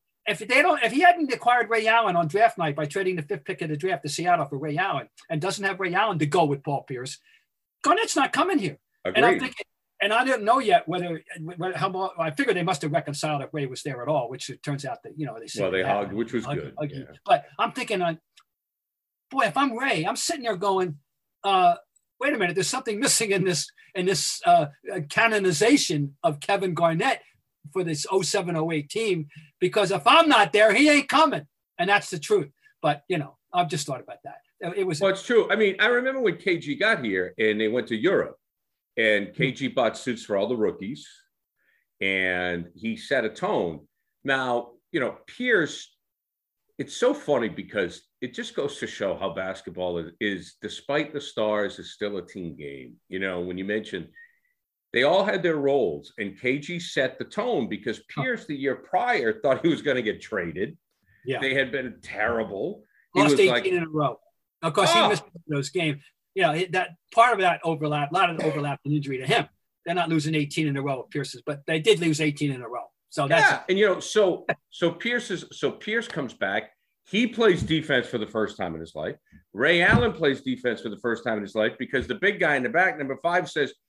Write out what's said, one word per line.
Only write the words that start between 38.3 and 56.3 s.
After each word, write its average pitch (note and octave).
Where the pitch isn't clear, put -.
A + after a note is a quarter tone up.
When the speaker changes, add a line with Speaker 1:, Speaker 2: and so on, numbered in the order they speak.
Speaker 2:
and G#2+
K B2+
G C3+
bought A#2+
suits -
for G#2
all G2+
the A#2+
rookies, G2+
and F2+
he A2+
set C3
a A2
tone. G#2+
Now, C3
you E3
know, A#2
Pierce, A3
it's -
so B3+
funny C3
because F2+
it B2+
just -
goes C#3+
to A#2
show G2
how F#2+
basketball F2+
is, E2
is, G2
despite D3
the D3+
stars, G#2
is E2+
still G#2
a F2+
team E2+
game. C#2
You F#2
know, F#2
when F2+
you F#2+
mentioned G#2
they A#2+
all F3+
had G3
their E3
roles, C3
and G2+